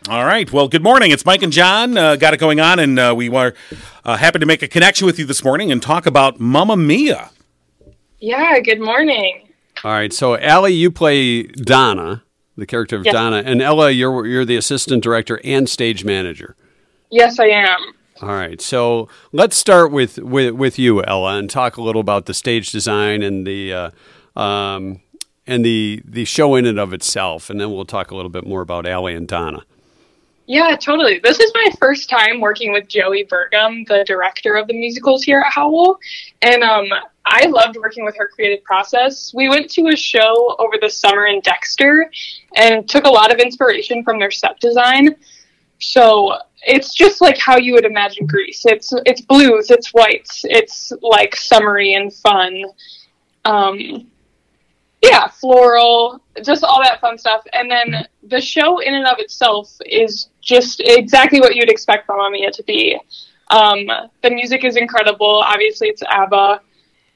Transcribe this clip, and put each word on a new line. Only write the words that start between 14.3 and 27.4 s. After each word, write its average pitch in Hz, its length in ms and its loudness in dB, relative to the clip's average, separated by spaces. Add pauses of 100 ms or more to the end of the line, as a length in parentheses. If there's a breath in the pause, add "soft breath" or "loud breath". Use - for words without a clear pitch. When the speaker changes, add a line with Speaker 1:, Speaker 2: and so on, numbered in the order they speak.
Speaker 3:
the 120 120 0
assistant 127 460 -4
director 113 400 -4
and 135 280 -2
stage 113 340 -4
manager. 95 500 -6 (560)
Speaker 2:
Yes, 233 280 2
I 226 80 2
am. 202 320 0 (440)
Speaker 3:
All 101 80 -10
right. 92 320 -10
So 120 480 -4 (220 soft breath)
let's 185 260 0
start 170 340 4
with, 135 260 -2
with, 127 360 -2
with 131 240 -4
you, 113 260 2
Ella, 98 320 -4
and 101 140 -8
talk 127 260 -4
a 117 60 -14
little 110 180 -4
about 101 240 -4
the - 80 -12
stage 117 400 -6
design 104 500 -4
and 98 240 -6
the, 92 460 -10 (420 soft breath)
uh, - 60 -10
um, 98 640 -8 (440)
and 123 160 -2
the, 110 400 -2
the 117 220 -10
show 123 300 0
in 127 100 2
and 110 160 -2
of 95 140 -8
itself, 90 560 -8